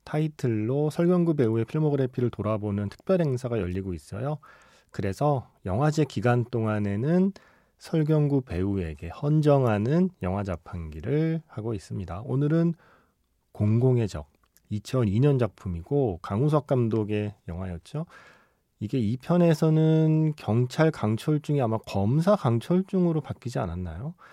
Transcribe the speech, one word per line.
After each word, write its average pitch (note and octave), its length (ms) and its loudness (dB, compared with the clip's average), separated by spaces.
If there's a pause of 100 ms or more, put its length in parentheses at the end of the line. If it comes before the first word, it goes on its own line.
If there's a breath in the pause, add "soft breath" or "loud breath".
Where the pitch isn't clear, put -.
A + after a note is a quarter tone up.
타이틀로 C#3 880 -2
설경구 E3+ 460 2
배우의 A2+ 300 2
필모그래피를 C3+ 640 0
돌아보는 G#2 600 -2
특별 F#3+ 320 0
행사가 B2 380 -2
열리고 F#2 340 -4
있어요. A#2 460 -8 (520 loud breath)
그래서 B2+ 580 -2 (160)
영화제 D3 400 0
기간 B2 380 0
동안에는 A2+ 920 0 (440 loud breath)
설경구 D3 640 0
배우에게 F2 680 -4
헌정하는 C#3+ 1000 2 (140)
영화 F#2+ 200 -2
자판기를 G2 1000 -4
하고 A2+ 300 -8
있습니다. F#2+ 500 -8
오늘은 D3+ 480 2 (760 soft breath)
공공의 A#2 560 2
적, D#2 200 -10 (420)
이천이 G#2+ 500 0
년 C#3 180 4
작품이고 G2+ 840 -2
강우석 C#3+ 420 0
감독의 G#2+ 680 0 (120)
영화였죠. F2+ 600 -8 (720 loud breath)
이게 C3 200 -4
이 A2+ 180 0
편에서는 D#3+ 1160 4
경찰 B2 560 2
강철중이 C#3+ 680 -2
아마 A2 180 0
검사 D3 560 2
강철중으로 F3 880 0
바뀌지 - 360 -10
않았나요? F2+ 560 -6 (200 loud breath)